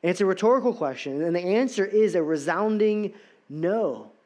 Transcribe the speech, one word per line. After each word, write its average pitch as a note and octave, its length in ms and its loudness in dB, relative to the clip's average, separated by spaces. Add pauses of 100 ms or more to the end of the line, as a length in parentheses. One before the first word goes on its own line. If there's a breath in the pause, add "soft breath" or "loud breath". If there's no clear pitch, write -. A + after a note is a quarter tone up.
And E3+ 80 0
it's F#3 100 -2
a G3+ 60 2
rhetorical A3+ 480 2
question, C#3+ 480 -4
and E3+ 120 0
the F3 60 0
answer G3+ 460 0
is G3+ 300 2
a E3 60 2
resounding G#3 920 0 (340 loud breath)
no. D#3+ 640 -4 (160)